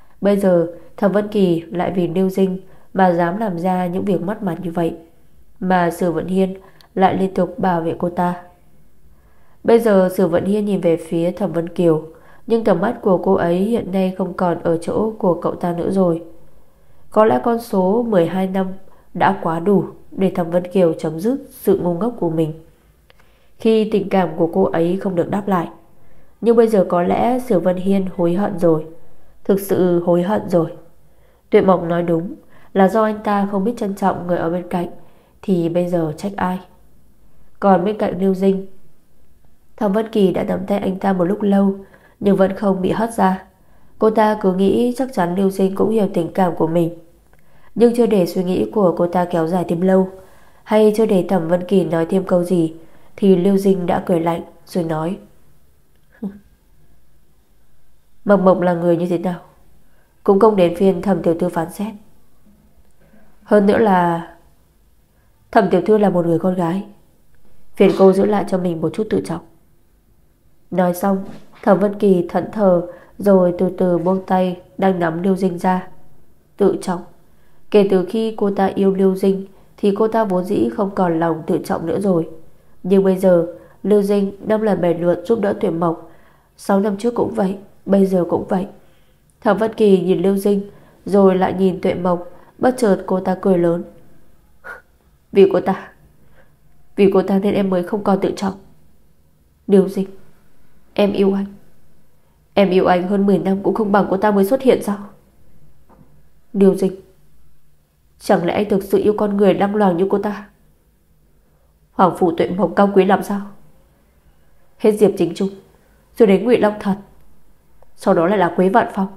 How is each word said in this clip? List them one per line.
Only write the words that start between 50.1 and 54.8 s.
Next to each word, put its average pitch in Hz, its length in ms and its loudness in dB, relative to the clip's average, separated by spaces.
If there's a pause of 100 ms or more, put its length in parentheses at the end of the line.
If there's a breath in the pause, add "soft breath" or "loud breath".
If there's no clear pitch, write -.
hay 214 320 4
chưa 220 100 2
để 185 220 2
Thẩm 175 200 0
Vân 180 160 0
Kỳ 185 200 2
nói 165 220 -2
thêm 190 180 -2
câu 180 200 0
gì, 170 300 0 (420 loud breath)
thì 190 200 4
Lưu 196 200 2
Dinh 190 300 0
đã 170 200 -2
cười 175 140 0
lạnh 165 220 -2 (240)
rồi 175 180 -4